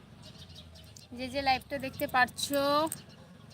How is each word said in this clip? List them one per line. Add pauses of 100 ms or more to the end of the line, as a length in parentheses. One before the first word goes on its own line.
(1160)
যে
যে
লাইভটা
দেখতে (100)
পারছো, (920)